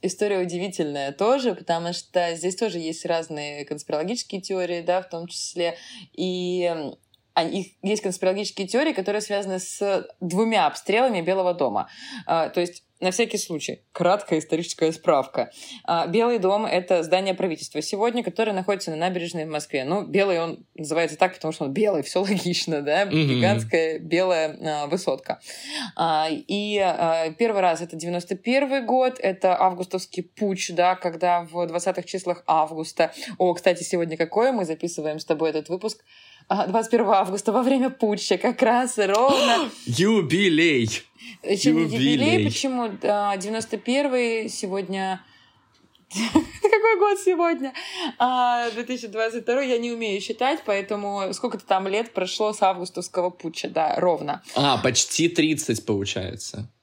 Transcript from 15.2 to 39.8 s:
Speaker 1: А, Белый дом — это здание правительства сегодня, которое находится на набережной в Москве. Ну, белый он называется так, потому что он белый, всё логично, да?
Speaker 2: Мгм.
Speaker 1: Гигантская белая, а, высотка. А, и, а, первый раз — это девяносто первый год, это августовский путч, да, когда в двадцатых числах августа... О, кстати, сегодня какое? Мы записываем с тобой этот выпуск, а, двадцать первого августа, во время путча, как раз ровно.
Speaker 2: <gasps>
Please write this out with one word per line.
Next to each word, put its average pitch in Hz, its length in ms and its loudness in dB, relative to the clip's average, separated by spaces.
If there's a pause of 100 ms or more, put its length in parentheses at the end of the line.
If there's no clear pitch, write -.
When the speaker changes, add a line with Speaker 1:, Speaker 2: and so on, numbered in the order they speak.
Speaker 1:
А, 165 220 0
Белый 233 300 2
дом — 202 320 2
это 180 320 2
здание 185 320 2
правительства 170 480 -4
сегодня, 220 440 -2
которое 214 260 -2
находится 190 400 -2
на 156 60 -6
набережной 175 480 -4
в - 40 -10
Москве. 147 360 -4
Ну, 185 200 0
белый 196 360 2
он 165 240 -6 (100)
называется 156 420 -2
так, 180 160 4
потому 156 200 -6
что - 100 -6
он 139 80 -4
белый, 190 320 2
всё - 200 -2
логично, 175 580 0
да? 156 240 2
Speaker 2:
Мгм. 185 100 -2 (220)
Speaker 1:
Гигантская 156 640 2
белая, 165 600 2
а, 147 260 -2
высотка. 147 520 -2 (560)
А, 156 340 2
и, 208 480 -2
а, 165 600 2
первый 220 240 2
раз — 165 180 4
это 170 160 -10
девяносто 175 400 -4
первый 269 460 0
год, 254 380 2
это 190 380 2
августовский 185 680 0
путч, 190 480 -4
да, 175 260 4
когда 175 520 0
в 170 180 -4
двадцатых 180 380 -2
числах 185 420 -4
августа... 160 640 0 (240)
О, 180 160 4
кстати, 175 280 2
сегодня 170 360 -2
какое? 208 340 2
Мы 208 140 0
записываем 156 540 -4
с - 60 -12
тобой 156 260 2
этот 156 180 -4
выпуск, 185 340 -6 (460)
а, 190 180 2
двадцать 220 240 0
первого 220 280 6
августа, 196 340 0
во 247 100 4
время 262 280 2
путча, 208 460 0
как 233 240 0
раз 247 360 2
ровно. 240 800 4
Speaker 2:
<gasps> - 80 -16